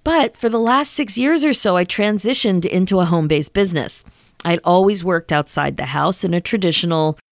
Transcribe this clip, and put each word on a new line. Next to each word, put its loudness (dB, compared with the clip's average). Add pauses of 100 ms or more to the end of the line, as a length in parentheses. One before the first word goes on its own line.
But 0
for -2
the 0
last 0
six -4
years 2
or 2
so, 2
I 2
transitioned 0
into 2
a 4
home-based 0
business. -2 (400)
I'd 0
always 2
worked -2
outside -2
the -6
house -2
in -2
a 0
traditional 0 (140)